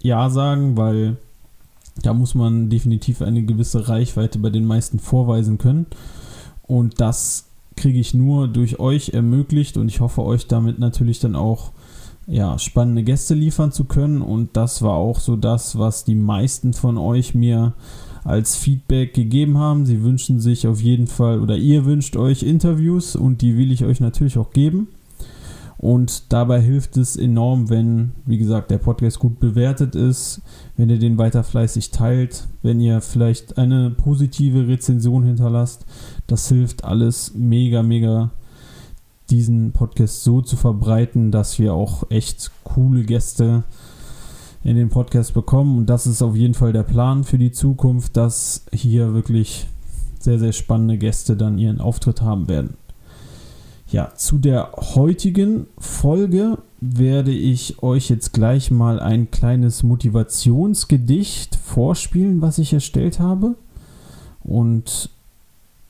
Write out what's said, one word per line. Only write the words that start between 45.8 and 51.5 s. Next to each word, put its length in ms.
das 200
ist 140
auf 160
jeden 180
Fall 180
der 100
Plan 420
für 140
die 140
Zukunft, 640
dass 560
hier 420
wirklich 540
sehr, 200
sehr 140
spannende 460
Gäste 380
dann 220